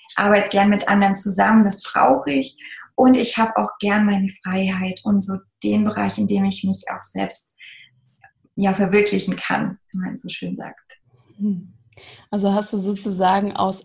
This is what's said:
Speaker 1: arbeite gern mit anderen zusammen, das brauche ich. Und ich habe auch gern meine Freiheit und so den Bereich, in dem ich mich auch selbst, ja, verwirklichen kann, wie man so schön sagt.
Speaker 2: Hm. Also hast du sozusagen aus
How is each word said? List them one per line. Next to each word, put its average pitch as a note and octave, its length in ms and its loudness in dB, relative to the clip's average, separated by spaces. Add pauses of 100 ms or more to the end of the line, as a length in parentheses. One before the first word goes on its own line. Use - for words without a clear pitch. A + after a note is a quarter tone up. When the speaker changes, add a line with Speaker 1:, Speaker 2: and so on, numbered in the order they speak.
(160)
Speaker 1:
arbeite G3+ 340 2
gern G3+ 200 4
mit G3+ 180 2
anderen G3 280 4
zusammen, G3+ 500 4
das G3 180 0
brauche - 480 2
ich. C4+ 260 -2 (380)
Und B3+ 200 6
ich A#3+ 220 0
habe A3+ 200 0
auch G#3 220 -4
gern G#3 260 2
meine G3 240 0 (140)
Freiheit F#3 600 -4
und G3+ 200 2
so F#3+ 100 -4 (300)
den G#3 220 2
Bereich, G#3 320 -2
in G#3 100 0
dem G3 180 2
ich G3 180 -2
mich F#3+ 280 -4
auch F#3+ 100 -10
selbst, - 540 -6 (1000)
ja, G3 180 0
verwirklichen G3 640 0
kann, - 400 -4 (140)
wie F#3 80 -8
man F#3 180 -8
so F#3 120 -16
schön F3+ 280 -8
sagt. - 420 -18 (380)
Speaker 2:
Hm. G3+ 360 -6 (580)
Also G3 220 0
hast G3+ 180 -2
du G#3+ 60 -4
sozusagen G3 760 -2
aus F#3+ 300 -2